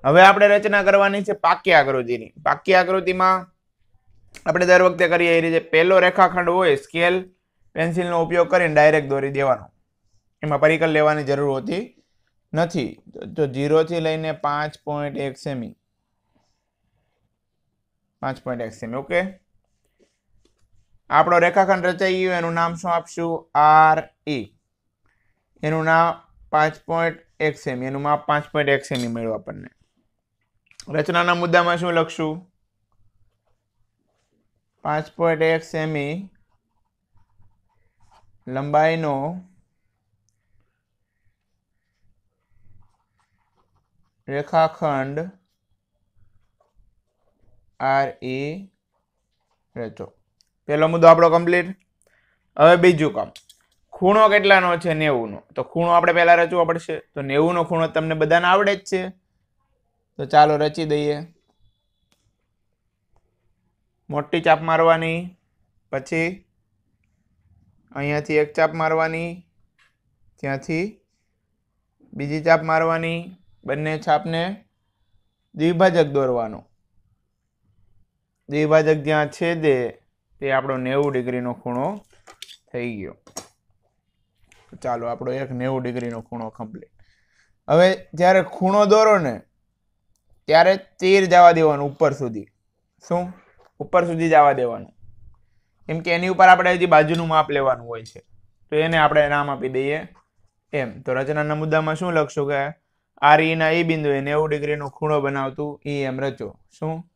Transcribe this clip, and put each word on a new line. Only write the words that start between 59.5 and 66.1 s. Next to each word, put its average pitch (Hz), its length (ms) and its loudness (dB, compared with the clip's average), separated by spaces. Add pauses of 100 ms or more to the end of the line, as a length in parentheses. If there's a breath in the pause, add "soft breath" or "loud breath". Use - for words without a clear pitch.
તો 139 80 -10
ચાલો 151 320 4
રચી 151 280 -2
દઈએ. 147 480 -4 (2750)
મોટી 147 320 -4
ચાપ 156 200 2
મારવાની, 165 760 0 (540)
પછી 165 540 -6 (1500)